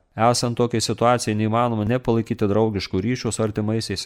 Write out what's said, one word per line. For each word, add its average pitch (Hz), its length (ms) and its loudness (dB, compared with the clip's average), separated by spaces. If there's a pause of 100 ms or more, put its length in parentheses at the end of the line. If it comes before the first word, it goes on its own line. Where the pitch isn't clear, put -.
(140)
Esant 120 400 2
tokiai 117 240 0
situacijai, 117 560 0
neįmanoma 110 560 0
nei 123 80 0
palaikyti 113 480 0
draugiškų 107 560 0
ryšių 120 320 -2
su - 80 -2
artimaisiais, 107 640 -2